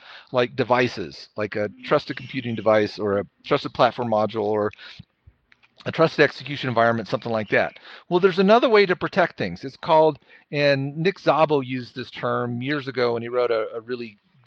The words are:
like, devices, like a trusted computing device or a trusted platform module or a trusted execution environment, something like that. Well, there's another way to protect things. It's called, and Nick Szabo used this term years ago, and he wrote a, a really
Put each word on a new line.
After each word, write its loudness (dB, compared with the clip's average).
like, 0
devices, -2
like -6
a -4
trusted -2
computing -8
device 2
or -2
a -4
trusted -2
platform 2
module 0
or -2
a -8
trusted 2
execution 0
environment, 2
something -6
like -4
that. 0
Well, 2
there's 2
another 6
way 6
to -2
protect -2
things. -8
It's -12
called, 4
and 0
Nick -2
Szabo 2
used -8
this -12
term -4
years -6
ago, 0
and -6
he -10
wrote 0
a, -2
a -8
really -10